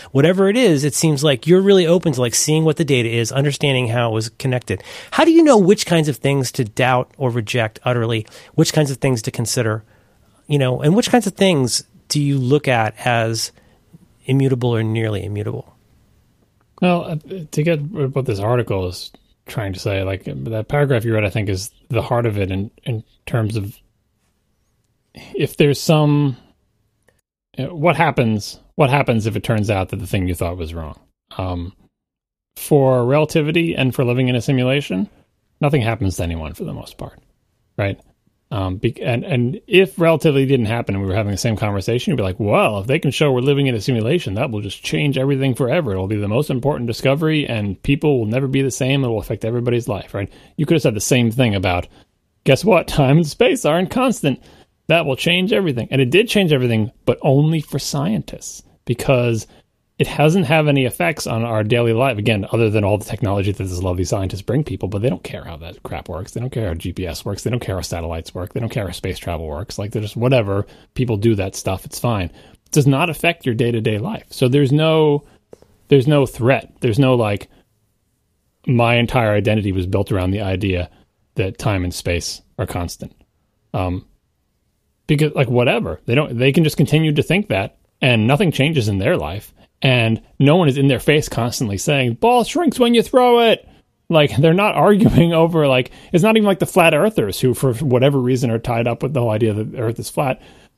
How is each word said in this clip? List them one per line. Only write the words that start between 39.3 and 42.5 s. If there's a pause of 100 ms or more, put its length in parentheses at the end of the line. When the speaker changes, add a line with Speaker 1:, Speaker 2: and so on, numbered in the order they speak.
Speaker 2:
if
relativity
didn't
happen
and
we
were
having
the
same
conversation,
you'd
be
like,
"Well,